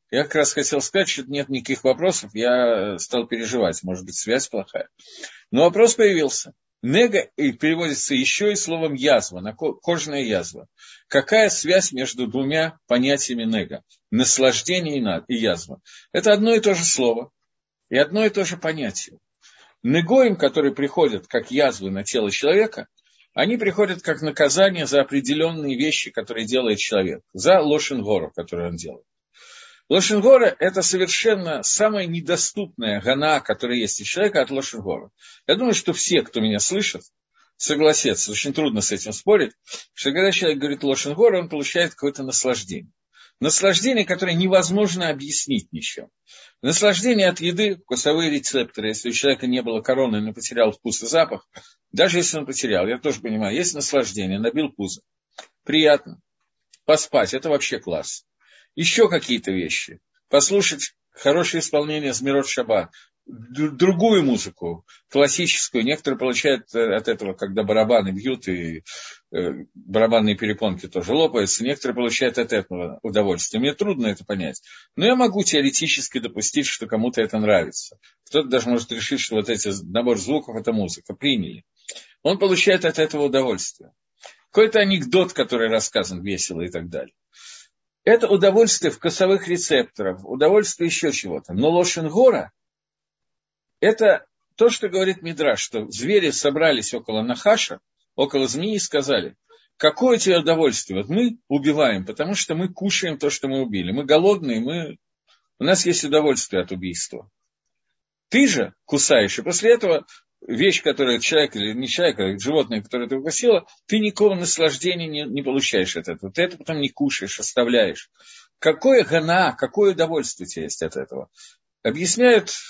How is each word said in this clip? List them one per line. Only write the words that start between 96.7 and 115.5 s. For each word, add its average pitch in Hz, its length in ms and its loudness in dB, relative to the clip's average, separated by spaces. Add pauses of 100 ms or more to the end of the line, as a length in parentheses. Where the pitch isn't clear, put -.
около 110 280 -4
Нахаша, - 600 0 (340)
около 135 320 0
змеи 190 280 -4
и 196 40 -2
сказали: 135 560 -2 (420)
«Какое 233 400 4
тебе 180 220 2
удовольствие? 143 640 0
Вот 101 80 -8
мы 233 280 0 (120)
убиваем, 139 560 2
потому 151 300 -6
что - 200 -4
мы 180 140 -2
кушаем 180 480 -4
то, 143 120 -2
что - 180 -6
мы 135 140 -2
убили. 95 300 -4
Мы 135 140 -4
голодные, 156 540 2
мы... 151 380 -6 (640)
у 123 40 -8
нас 185 220 2
есть 175 180 0
удовольствие 143 600 0
от 92 80 -12
убийства. 90 580 -10 (1000)
Ты 254 180 4
же 123 260 -2 (120)
кусаешь, 147 520 2
и - 60 -6
после 214 300 4
этого 190 320 0 (360)
вещь, 139 400 0
которая 127 380 0
человек 151 380 2
или 104 160 -4
не 127 140 -6
человек, 160 320 0
а 95 200 -2
животное, 120 420 -2
которое 120 280 -6
ты 135 80 -4
укусило, 170 500 0 (200)
ты 214 120 0
никакого 208 360 2
наслаждения 165 680 -2
не, 147 180 -6
не 135 180 -6
получаешь 131 560 -2